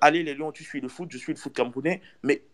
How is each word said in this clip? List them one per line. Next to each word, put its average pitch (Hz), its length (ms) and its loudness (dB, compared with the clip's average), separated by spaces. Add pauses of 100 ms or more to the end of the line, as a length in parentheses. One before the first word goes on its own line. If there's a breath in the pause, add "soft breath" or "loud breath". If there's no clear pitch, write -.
allez 156 220 8
les 147 140 -6
Lions, 151 160 -8
tu 160 100 -16
suis 147 180 -10
le 127 60 -6
foot, 170 240 -10
je 127 80 -10
suis 156 140 -6
le 147 60 -8
foot - 140 -10
camerounais, 135 480 -2 (220 soft breath)
mais 139 320 2